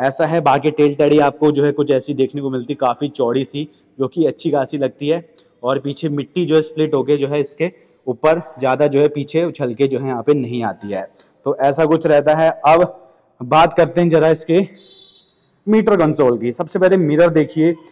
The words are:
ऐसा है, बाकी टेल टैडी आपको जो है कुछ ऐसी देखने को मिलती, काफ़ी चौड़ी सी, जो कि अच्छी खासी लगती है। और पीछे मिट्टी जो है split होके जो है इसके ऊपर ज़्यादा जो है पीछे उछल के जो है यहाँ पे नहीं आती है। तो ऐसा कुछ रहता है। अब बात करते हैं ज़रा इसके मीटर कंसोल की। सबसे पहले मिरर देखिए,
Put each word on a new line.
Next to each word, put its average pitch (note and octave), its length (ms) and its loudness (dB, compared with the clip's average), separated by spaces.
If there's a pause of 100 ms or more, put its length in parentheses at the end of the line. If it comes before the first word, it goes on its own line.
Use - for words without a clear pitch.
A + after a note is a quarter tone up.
ऐसा C#3 260 0
है, E3 140 0
बाकी C#3+ 300 2
टेल D3 240 2
टैडी D3 260 2
आपको C#3+ 320 2
जो C#3 120 0
है C#3+ 80 2
कुछ C#3+ 180 -2
ऐसी C3+ 240 -2
देखने C3 280 -2
को C3+ 80 -6
मिलती, B2+ 240 -6
काफ़ी B2+ 340 -2
चौड़ी C3 360 -2
सी, C#3+ 240 -10 (300)
जो C3 100 -2
कि E3 180 -2
अच्छी C#3+ 240 -6
खासी C#3 280 -2
लगती C#3 300 -6
है। E3+ 160 -2 (380)
और C3 160 -2
पीछे C#3+ 300 -6
मिट्टी C#3+ 380 -4
जो D#3 100 2
है D#3 60 4
split D#3 320 -4
होके C#3 220 0
जो C3+ 120 -4
है D3 120 -2
इसके D#3+ 300 -6 (360)
ऊपर D#3 340 0 (180)
ज़्यादा C3 280 0
जो C#3 140 0
है D3+ 80 4
पीछे D3 360 -4
उछल C3+ 300 -6
के C#3 140 0
जो B2+ 100 -4
है C3+ 80 -8
यहाँ A#2+ 160 -6
पे D3 120 2
नहीं A#2+ 300 -4
आती G2+ 280 -8
है। F#2+ 140 -8 (400)
तो C#3 140 -2
ऐसा C#3+ 260 2
कुछ D#3+ 200 0
रहता D3+ 280 4
है। D#3+ 160 2 (160)
अब E3 460 2 (280)
बात D#3 320 2
करते D#3 280 0
हैं F3 80 2
ज़रा D#3+ 200 4
इसके E3 380 0 (1000)
मीटर G#3+ 300 2
कंसोल D3 420 2
की। A#2+ 140 -4
सबसे F3 260 -6
पहले F#3 180 4
मिरर E3 340 2
देखिए, D#3+ 440 0 (180)